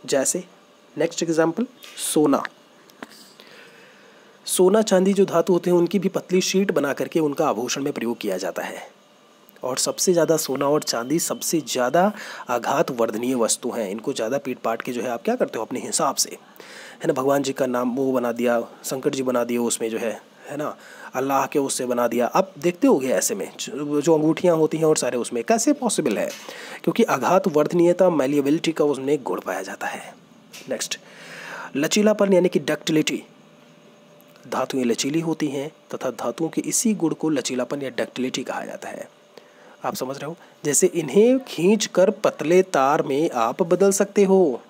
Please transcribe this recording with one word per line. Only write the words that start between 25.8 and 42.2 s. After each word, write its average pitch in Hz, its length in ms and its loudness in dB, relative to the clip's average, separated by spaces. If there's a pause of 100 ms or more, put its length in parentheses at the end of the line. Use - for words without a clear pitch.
है? 90 120 -2 (540)
क्योंकि 220 200 2
आघात 165 440 2
वर्धनीयता, 175 580 4
malleability 147 680 2
का 151 120 2
उसमें 135 380 0
गुण 95 160 -4
पाया 95 220 -6
जाता 98 260 -10
है। - 280 -12 (540)
Next, - 300 -6 (760)
लचीलापन 202 580 2
यानी 180 160 6
कि 190 100 0
ductility। 151 640 0 (1300)
धातुएं 127 360 -2
लचीली 135 340 0
होती 160 280 -2
हैं 139 240 -6 (220)
तथा 127 160 -6
धातुओं 123 400 -6
के 151 120 -4
इसी 214 320 0
गुण 165 200 0
को 156 160 -2
लचीलापन 131 520 -2
या 135 80 -6
ductility 123 540 -4
कहा - 220 -8
जाता - 240 -12
है। - 200 -12 (760)
आप 120 100 -4
समझ 135 220 -6
रहे 143 80 -10
हो, 165 100 -10 (300)
जैसे 147 220 4
इन्हें 202 520 4
खींचकर 190 680 2
पतले 165 520 2